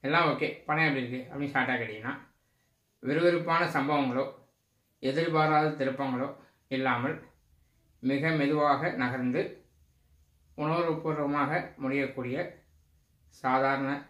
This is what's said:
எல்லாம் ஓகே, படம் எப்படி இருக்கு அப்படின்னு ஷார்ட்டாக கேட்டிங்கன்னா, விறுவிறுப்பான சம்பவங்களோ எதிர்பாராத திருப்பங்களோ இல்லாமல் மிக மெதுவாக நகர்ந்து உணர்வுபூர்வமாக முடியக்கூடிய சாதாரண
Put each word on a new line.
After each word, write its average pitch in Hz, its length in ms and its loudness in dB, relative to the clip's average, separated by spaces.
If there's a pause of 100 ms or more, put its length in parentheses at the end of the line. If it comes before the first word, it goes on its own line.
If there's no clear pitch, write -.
எல்லாம் 160 240 4
ஓகே, 139 200 0 (160)
படம் 156 220 2
எப்படி 135 180 0
இருக்கு 123 180 -6
அப்படின்னு 139 320 -6
ஷார்ட்டாக 127 240 0
கேட்டிங்கன்னா, 110 360 -6 (880)
விறுவிறுப்பான 165 640 2
சம்பவங்களோ 139 580 0 (800)
எதிர்பாராத 156 680 2
திருப்பங்களோ 135 600 -2 (380)
இல்லாமல் 131 480 0 (880)
மிக 139 280 2
மெதுவாக 147 600 2
நகர்ந்து 127 500 0 (1160)
உணர்வுபூர்வமாக 151 920 0 (260)
முடியக்கூடிய 131 600 -4 (920)
சாதாரண 135 600 2 (180)